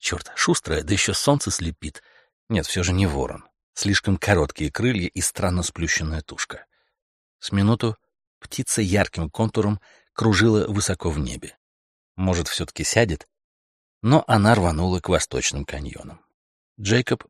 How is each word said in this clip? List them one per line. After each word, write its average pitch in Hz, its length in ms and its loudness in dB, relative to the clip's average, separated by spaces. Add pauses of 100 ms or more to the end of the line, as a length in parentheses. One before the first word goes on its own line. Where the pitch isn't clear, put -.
Чёрт, - 300 -6
шустрая, 78 480 0
да 80 100 -2
ещё 95 220 0
солнце 143 340 2
слепит. - 540 -6 (440)
Нет, 92 200 0
всё 92 160 -2
же 92 100 0
не 95 140 4
ворон. 69 420 -6 (240)
Слишком 98 440 0
короткие 78 540 0
крылья 107 360 -2
и - 120 -10
странно 90 440 -2
сплющенная 80 580 -4
тушка. - 460 -12 (720)
С - 120 -12
минуту 107 460 2 (420)
птица - 440 -4
ярким 90 480 0
контуром 107 500 0 (320)
кружила 107 540 4
высоко 98 420 -2
в 73 80 -2
небе. 62 400 -6 (580)
Может, 90 320 0
всё-таки - 360 -6
сядет? 107 440 0 (760)
Но 127 240 6
она 110 260 6
рванула 90 460 2
к - 100 -6
восточным 71 560 -2
каньонам. - 580 -12 (560)
Джейкоб 113 500 0